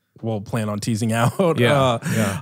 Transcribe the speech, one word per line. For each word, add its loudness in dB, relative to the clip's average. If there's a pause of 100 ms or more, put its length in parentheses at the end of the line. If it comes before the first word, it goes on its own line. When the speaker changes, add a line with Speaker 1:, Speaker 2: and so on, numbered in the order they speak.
(220)
Speaker 1:
we'll -4
plan -4
on -4
teasing -2
<laughs> 2
out, 2
Speaker 2:
Yeah, 4
Speaker 1:
uh, 2 (160)
Speaker 2:
yeah. -2